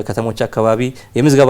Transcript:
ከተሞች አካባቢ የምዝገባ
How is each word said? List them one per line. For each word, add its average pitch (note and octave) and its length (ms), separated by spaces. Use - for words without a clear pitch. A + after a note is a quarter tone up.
ከተሞች A2 380
አካባቢ A2 400
የምዝገባ C#3 360